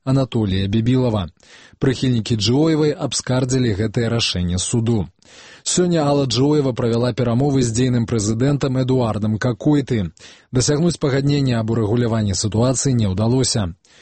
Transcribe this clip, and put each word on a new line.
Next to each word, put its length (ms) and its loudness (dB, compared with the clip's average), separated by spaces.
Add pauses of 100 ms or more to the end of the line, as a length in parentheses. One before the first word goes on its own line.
Анатолія 640 0
Бібілава. 560 0 (560)
Прыхільнікі 560 0
Джоевай 560 0
абскардзілі 800 -2
гэтае 340 -2
рашэнне 540 -2
суду. 440 0 (580)
Сёння 420 0
Алла 200 2
Джоева 460 2
правяла 400 0
перамовы 500 0
з 120 0
дзейным 320 0
прэзідэнтам 720 0
Эдуардам 600 0
Какойты. 720 0 (400)
Дасягнуць 500 0
пагаднення 560 0
аб 160 -2
урэгуляванні 600 0
сітуацыі 600 0
не 160 2
ўдалося. 640 0 (260)